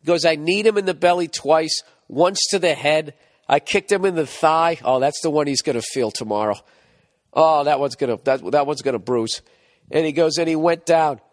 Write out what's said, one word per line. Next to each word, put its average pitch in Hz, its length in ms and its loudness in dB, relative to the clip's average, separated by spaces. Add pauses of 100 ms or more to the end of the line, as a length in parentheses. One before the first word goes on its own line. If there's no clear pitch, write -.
He - 60 -10
goes, 170 180 0
"I 160 100 4
kneed 180 320 -2
him 208 120 2
in 196 80 -2
the 180 80 -2
belly 175 340 2
twice, 160 540 0 (260)
once 180 320 0 (100)
to 202 80 0
the 165 160 0
head. 147 400 0 (340)
I 143 120 2
kicked - 320 -2
him 190 120 0
in 185 120 0
the 156 100 -2
thigh." 160 560 0
Oh, 131 160 2
that's 139 220 0
the 160 100 -2
one 147 160 0
he's 135 160 -4
gonna 117 200 -4
feel 120 280 -4
tomorrow. 107 460 -2 (760)
Oh, 156 280 4
that 143 160 0
one's 139 160 -4
gonna, 120 300 -2
that, 131 260 0
that 143 160 2
one's 147 160 -6
gonna 127 160 -2
bruise. 113 440 -4 (500)
And 160 120 0
he 151 80 -2
goes, 160 260 0
"And 165 100 -2
he 160 80 -2
went 170 300 0
down. 160 340 2 (120)